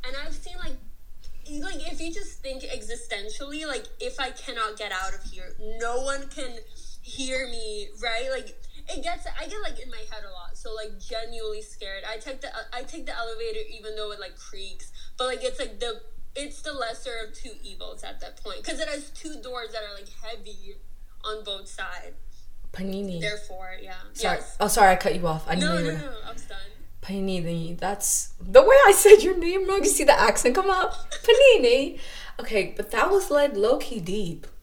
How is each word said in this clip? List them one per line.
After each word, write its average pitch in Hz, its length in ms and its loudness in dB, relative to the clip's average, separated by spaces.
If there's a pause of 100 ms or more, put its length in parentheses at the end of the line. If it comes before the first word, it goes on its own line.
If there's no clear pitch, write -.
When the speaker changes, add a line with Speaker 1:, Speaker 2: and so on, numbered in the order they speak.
Speaker 1:
And 269 100 -2 (100)
I've - 100 0
seen, 359 220 -6
like, 349 180 0 (720)
y-, 302 140 -4
like, 339 280 -2
if - 80 0
you 330 140 -4
just - 300 -4
think 269 200 -8
existentially, 254 1000 -6
like, 277 200 -6 (140)
if 254 200 -6
I 254 120 -2
cannot 220 460 -6
get 208 140 -6
out 190 240 -2
of - 80 -6
here, - 320 -6 (240)
no 233 220 0
one 269 280 -2
can 262 220 -6 (500)
hear 262 460 -4
me, 214 400 -4 (160)
right? 226 280 -2
Like, - 240 -6 (340)
it - 140 -4
gets, - 220 -4 (160)
I - 60 -6
get, 403 160 -6
like, - 160 -2
in 247 100 -6
my 220 220 -4
head 208 120 -8
a 196 80 -10
lot, 180 240 -6
so, 226 200 -6
like, 214 240 -8
genuinely 226 640 -6
scared. 196 440 -10
I 220 100 -8
take 262 240 -10
the, 277 80 -8 (240)
I 247 100 -6
take - 240 -8
the - 80 -6
elevator 440 460 -4 (120)
even 427 220 -10
though 415 160 -6
it, 392 80 -12
like, 370 180 -14
creaks, - 540 -8 (260)
but, 254 100 -2
like, 247 160 -4
it's, 247 160 -2
like, 214 200 -6
the, 226 220 -4 (340)
it's 294 260 -8
the 302 120 -8
lesser 254 400 -6 (120)
of - 80 -10
two 226 200 -8 (100)
evils - 400 -8
at 180 160 -6
that - 240 -8
point, 190 220 -6
'cause 311 160 -4
it 311 80 -2
has 294 220 -8
two 302 300 -8
doors 247 300 -8
that 220 120 -6
are, 208 120 -12
like, 202 140 -12 (120)
heavy 214 540 -8 (480)
on 214 220 -6
both 196 240 -8
sides. - 480 -8 (560)
Speaker 2:
Panini. 190 460 -4
Speaker 1:
Therefore, 185 520 -6 (100)
yeah. - 120 -10 (200)
Speaker 2:
Sorry. - 240 0
Speaker 1:
Yes. - 220 -8
Speaker 2:
Oh, - 80 4
sorry, 202 240 10
I 185 60 8
cut 165 180 2
you 175 100 0
off. 160 220 0
I 160 80 0
didn't 180 140 2
Speaker 1:
No, 175 60 2
Speaker 2:
know 170 40 2
you 165 80 0
Speaker 1:
no, 160 60 -2 (120)
Speaker 2:
were - 60 -6
Speaker 1:
no, - 60 -6 (120)
I'm - 80 -6
stunned. - 240 -6 (400)
Speaker 2:
Panini. 175 800 -2
That's - 600 -2
the 220 220 10
way 466 140 10 (100)
I 403 100 10
said 415 280 12
your 370 140 2
name 359 300 0
wrong. 392 160 2
You 415 60 2
see 285 140 2
the 285 160 10
accent 240 340 4
come 381 160 2
up? 370 240 0 (180)
Speaker 1:
<laughs> - 120 -8
Speaker 2:
Panini. 381 760 8 (420)
Okay, 214 380 0
but - 140 -6
that 240 180 2
was, 381 220 4
like, 285 240 4
low-key 233 460 2
deep. 170 440 -4 (180)